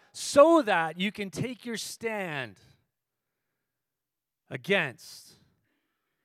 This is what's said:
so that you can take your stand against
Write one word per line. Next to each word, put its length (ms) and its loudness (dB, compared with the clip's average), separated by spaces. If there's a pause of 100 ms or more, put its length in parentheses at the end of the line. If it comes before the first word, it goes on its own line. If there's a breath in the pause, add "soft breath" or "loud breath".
(120)
so 520 6
that 360 0
you 120 -2
can 180 -10
take 360 -8
your 120 -6
stand 840 -8 (1900)
against 840 -6 (880)